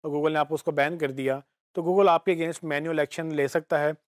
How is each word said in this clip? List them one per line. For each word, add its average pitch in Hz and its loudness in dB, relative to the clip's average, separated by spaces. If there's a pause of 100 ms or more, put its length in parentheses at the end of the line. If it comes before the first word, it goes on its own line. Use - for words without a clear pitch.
और 156 -8
Google 147 0
ने 156 0
आपको 151 0
उसको 156 -2
बैन 147 0
कर 147 -2
दिया, 131 -4 (320)
तो 180 -4
Google 185 4
आपके 170 4
against 165 -4
मैनुअल 156 -2
एक्शन 160 -4
ले 143 0
सकता 156 0
है, 151 0 (200)